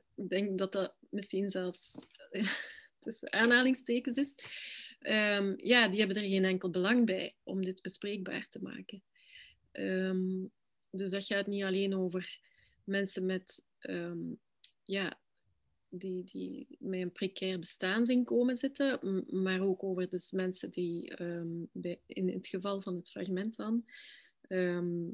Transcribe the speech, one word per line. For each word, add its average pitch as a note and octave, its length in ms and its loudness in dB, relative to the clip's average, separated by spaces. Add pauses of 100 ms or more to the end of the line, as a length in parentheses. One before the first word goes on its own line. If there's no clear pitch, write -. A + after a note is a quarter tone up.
(160)
ik G3 140 -6
denk F#3+ 280 2
dat F#3+ 140 0
dat F#3+ 240 -2 (140)
misschien G3 400 -2
zelfs - 560 -4 (260)
<laughs> - 680 -4
tussen - 340 -8
aanhalingstekens A#3+ 840 4
is. C#4 180 0 (640)
Ehm, G#3 580 2
ja, A#3 300 6
die G3 120 2
hebben G3 180 4
er G#3 120 0
geen F#3+ 160 6
enkel F#3 240 2
belang G3 360 4
bij F#3+ 380 0
om F#3+ 220 -2
dit F#3 160 -6
bespreekbaar G3 640 -6
te - 140 -10
maken. F#3+ 420 -10 (680)
Ehm, F#3 760 0 (440)
dus F#3+ 220 -4
dat G3 140 -2
gaat G3+ 220 2
niet G3+ 160 0
alleen F#3+ 320 2
over F3+ 440 -2 (440)
mensen G3 420 -2
met, F#3 400 -2 (140)
ehm, E3+ 540 -6 (500)
ja, F#3+ 360 -2 (720)
die, F#3 340 -6
die F#3 440 -8 (120)
met F#3 220 -4
een F3+ 100 -2
precair F#3 480 -4
bestaansинkomen A#3+ 1000 2
zitten, C#4 440 0
m-, F#3+ 400 0
maar F#3 200 2
ook F#3+ 220 2
over F#3 260 -2
dus F3+ 220 -4
mensen F#3 400 -2
die, E3+ 440 -4
ehm, E3+ 320 -4 (240)
bij, F3 340 -6
in F#3+ 240 0
het F#3 180 -4
geval G3 340 -2
van F#3+ 140 -4
het F3 140 -8
fragment F#3+ 460 -4
dan, A3+ 300 -2 (560)
ehm, F3 720 0